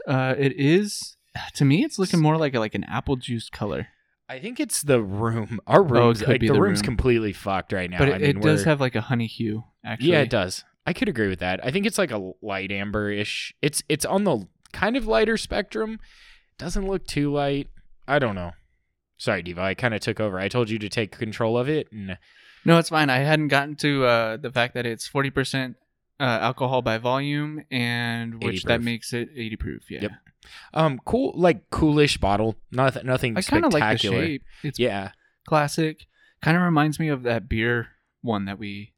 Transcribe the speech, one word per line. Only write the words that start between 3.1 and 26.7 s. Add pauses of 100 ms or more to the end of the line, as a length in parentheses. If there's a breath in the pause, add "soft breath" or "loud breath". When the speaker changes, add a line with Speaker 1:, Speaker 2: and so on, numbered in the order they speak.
Speaker 1:
juice
color. (400)
Speaker 2:
I
think
it's
the
room.
Our
Speaker 1:
Oh,
it
Speaker 2:
room's,
Speaker 1:
could
Speaker 2:
like,
Speaker 1:
be
Speaker 2:
the
Speaker 1:
the
Speaker 2:
room's
Speaker 1:
room.
Speaker 2:
completely
fucked
right
now.
Speaker 1:
But
it,
Speaker 2:
I
mean, (120)
Speaker 1:
it
does
Speaker 2:
we're
Speaker 1:
have,
like,
a
honey
hue, (200)
actually.
Speaker 2:
Yeah,
it
does. (220)
I
could
agree
with
that.
I
think
it's,
like,
a (100)
light
amber-ish.
It's,
it's
on
the (240)
kind
of
lighter
spectrum. (580 soft breath)
Doesn't
look
too
light. (400)
I
don't
know. (640)
Sorry,
Diva.
I
kinda
took
over.
I
told
you
to
take
control
of
it.
And (460 soft breath)
Speaker 1:
No,
it's
fine.
I
hadn't
gotten
to,
uh,
the
fact
that
it's
forty
percent, (440)
uh, (180)
alcohol